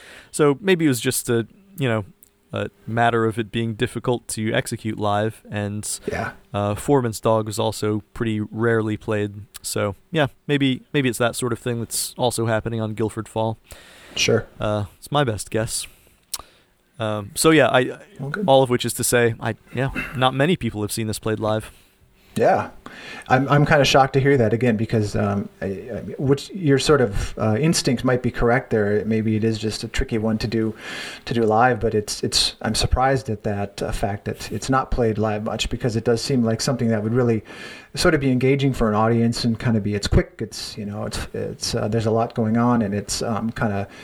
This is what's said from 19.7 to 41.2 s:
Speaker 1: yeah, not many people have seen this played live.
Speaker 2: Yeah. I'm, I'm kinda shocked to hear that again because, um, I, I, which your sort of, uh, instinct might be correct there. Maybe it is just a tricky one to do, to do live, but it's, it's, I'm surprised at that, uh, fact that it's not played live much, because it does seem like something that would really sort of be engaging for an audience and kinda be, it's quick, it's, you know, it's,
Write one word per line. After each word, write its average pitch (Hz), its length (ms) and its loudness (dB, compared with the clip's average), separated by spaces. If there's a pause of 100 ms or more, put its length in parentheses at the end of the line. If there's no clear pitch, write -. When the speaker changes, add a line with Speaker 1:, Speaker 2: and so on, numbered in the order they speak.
Speaker 1:
yeah, 127 180 -2 (260)
not 131 160 2
many 147 240 2
people 107 240 -4
have 104 100 -4
seen 113 160 -4
this 107 120 -6
played 110 200 -2
live. 107 320 -2 (640)
Speaker 2:
Yeah. 160 340 2 (580)
I'm, 135 220 2
I'm 147 160 4
kinda 147 180 6
shocked 135 300 4
to 139 60 2
hear 139 180 4
that 110 160 2
again 117 240 2
because, 107 380 0
um, 101 340 -2 (120)
I, - 40 -4
I, 98 340 -8 (180)
which 139 340 0
your 151 280 2
sort 143 220 4
of, - 360 -2
uh, 110 220 0
instinct 143 460 0
might 123 180 2
be 117 80 -2
correct 120 380 2
there. 104 360 2
Maybe 110 300 0
it 104 80 0
is 113 160 0
just 107 240 -6
a 117 40 -8
tricky 123 320 -2
one 110 200 0
to 117 80 -4
do, 110 260 -2 (520)
to - 80 -4
do 117 100 2
live, 113 360 4
but 110 140 0
it's, - 300 -2
it's, - 380 0
I'm 110 140 -2
surprised 131 540 2
at 107 140 -4
that, 101 380 -4
uh, - 100 -4
fact 104 340 -2
that - 260 -8
it's - 180 -6
not 131 200 2
played 110 280 2
live 107 260 -2
much, 107 260 -4
because 117 260 -2
it 113 100 -2
does 117 160 2
seem 127 220 0
like 110 180 0
something 123 280 0
that 113 140 2
would 110 100 0
really 120 300 2 (520)
sort 180 180 4
of 143 80 2
be 135 100 2
engaging 131 420 2
for 117 160 0
an 104 60 2
audience 117 480 2
and 113 160 0
kinda 113 220 2
be, 104 140 -2
it's 101 120 -4
quick, - 320 2
it's, - 380 -10
you 104 80 -8
know, 104 200 -8
it's, - 280 -6